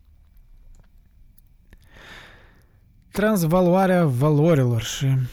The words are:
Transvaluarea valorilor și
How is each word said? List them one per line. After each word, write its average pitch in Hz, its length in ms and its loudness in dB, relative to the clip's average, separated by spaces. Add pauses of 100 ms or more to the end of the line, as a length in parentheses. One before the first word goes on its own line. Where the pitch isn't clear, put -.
(3000)
Transvaluarea 185 920 0
valorilor 139 760 0
și 135 360 -4 (160)